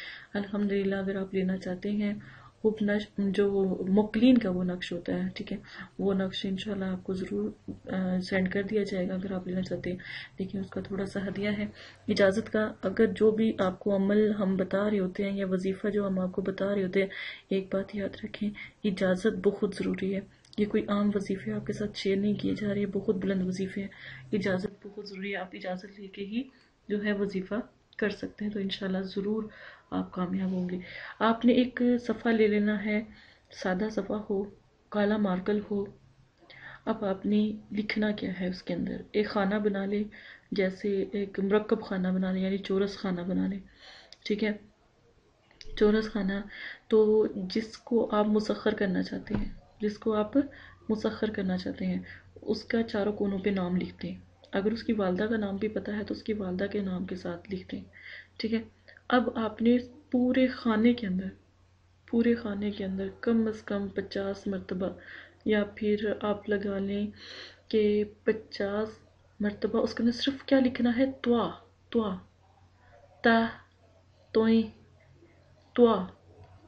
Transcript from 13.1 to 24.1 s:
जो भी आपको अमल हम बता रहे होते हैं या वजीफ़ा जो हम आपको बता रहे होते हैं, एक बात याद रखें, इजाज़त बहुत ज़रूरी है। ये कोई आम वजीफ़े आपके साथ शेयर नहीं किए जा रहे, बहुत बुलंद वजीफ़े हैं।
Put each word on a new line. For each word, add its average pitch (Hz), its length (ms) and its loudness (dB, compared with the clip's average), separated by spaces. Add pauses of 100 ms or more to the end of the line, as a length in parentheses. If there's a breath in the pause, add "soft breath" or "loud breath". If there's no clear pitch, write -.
जो 214 200 6
भी 220 300 4
आपको 185 300 0
अमल 202 400 4
हम 190 240 2
बता 190 320 2
रहे 208 100 2
होते 185 240 -2
हैं 196 100 -2
या 196 160 -2
वजीफ़ा 190 420 -2
जो 202 140 0
हम 190 160 0
आपको 185 220 -2
बता 196 300 -2
रहे 202 100 0
होते 190 200 2
हैं, 190 80 0 (420 loud breath)
एक 190 200 0
बात 196 220 -2
याद 196 300 -4
रखें, 208 260 -4 (340 loud breath)
इजाज़त 185 580 2
बहुत 202 340 0
ज़रूरी 185 360 -2
है। 196 140 -4 (320 soft breath)
ये 208 80 2
कोई 214 240 0
आम 202 200 2
वजीफ़े 202 420 -2
आपके 208 200 -4
साथ 208 240 -6
शेयर 196 220 0
नहीं 208 180 2
किए 190 180 0
जा 202 180 -2
रहे, 202 160 0
बहुत 196 280 0
बुलंद 190 280 0
वजीफ़े 185 380 -4
हैं। 196 80 -8 (440 loud breath)